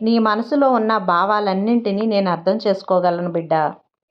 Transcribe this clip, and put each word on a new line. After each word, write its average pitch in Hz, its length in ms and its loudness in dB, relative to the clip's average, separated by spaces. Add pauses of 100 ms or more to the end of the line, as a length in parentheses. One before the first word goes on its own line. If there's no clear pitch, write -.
నీ 226 180 2
మనసులో 233 520 2
ఉన్న 220 200 0 (160)
భావాలన్నింటినీ 202 1000 0
నేను 202 260 0
అర్థం 170 260 -2
చేసుకోగలను 180 760 0
బిడ్డ. 165 220 -4 (580)